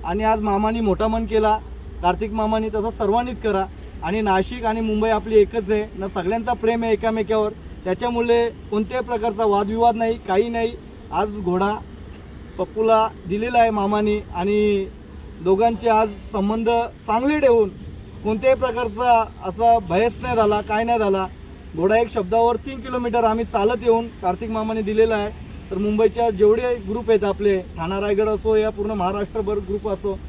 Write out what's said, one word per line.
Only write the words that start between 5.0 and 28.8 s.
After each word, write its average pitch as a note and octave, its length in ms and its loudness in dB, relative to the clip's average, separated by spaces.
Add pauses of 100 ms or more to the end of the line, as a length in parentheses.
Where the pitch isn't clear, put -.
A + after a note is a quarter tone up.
आपली G#3+ 300 4
एकच G3+ 320 2
आहे G#3 140 2 (100)
ना, F#3+ 120 -6
सगळ्यांचा G#3 460 -2
प्रेम A#3 300 0
आहे A3+ 100 2
एकामेकावर. G#3+ 580 0 (320)
त्याच्यामुळे A#3 640 0 (220)
कोणत्याही A3 340 -2
प्रकारचा A3+ 400 -2
वादविवाद G#3+ 500 2
नाही, A3+ 220 0 (100)
काही G#3 220 2
नाही. A#3 220 -2 (420)
आज G3 140 0
घोडा G3+ 520 -2 (760)
पप्पूला A3 520 2 (180)
दिलेला A3+ 320 0
आहे A3+ 100 6
मामानी G#3 500 0 (160)
आणि G3+ 500 2 (580)
दोघांचे A3 460 2
आज G#3+ 200 4 (220)
संबंध G#3+ 380 0 (380)
चांगले C4+ 320 0
ठेवून A#3 300 6 (540)
कोणत्याही A3+ 320 2
प्रकारचा A#3 720 2 (200)
असा A3+ 340 4
भयस G3 420 0
नाही B3 140 -2
झाला, G#3 260 4
काय G#3+ 220 -2
नाही A#3 160 2
झाला. G3 280 0 (500)
घोडा G3 200 4
एक A#3 120 2
शब्दावर A3+ 460 2
तीन C4+ 240 -8
किलोमीटर A#3+ 440 0
आम्ही A3+ 220 2
चालत A3+ 380 0
येऊन A#3 240 4
कार्तिक F#3+ 420 -4
मामाने A3 320 -2
दिलेला A3 340 2
आहे. G#3 160 -2 (400)
तर F#3+ 60 -4
मुंबईच्या G#3+ 520 2
जेवढे A3+ 460 4
group G#3+ 340 -6
आहेत G#3 140 4
आपले, G3 360 2
ठाणा F3+ 420 -6
रायगड G#3 280 2
असो G#3+ 260 0
या G#3+ 140 2
पूर्ण G#3 220 -4